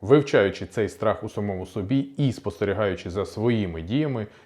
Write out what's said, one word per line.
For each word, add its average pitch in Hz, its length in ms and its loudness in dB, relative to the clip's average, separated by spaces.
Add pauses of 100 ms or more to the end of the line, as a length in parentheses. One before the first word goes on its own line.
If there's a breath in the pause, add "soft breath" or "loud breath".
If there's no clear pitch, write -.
Вивчаючи 107 640 4
цей 104 240 -2
страх - 340 -2
у 107 60 -8
самому 98 360 -4
собі 113 340 -2
і 139 320 0
спостерігаючи 98 800 -2
за 92 160 -2
своїми 104 560 -2
діями, 120 460 -2 (180 loud breath)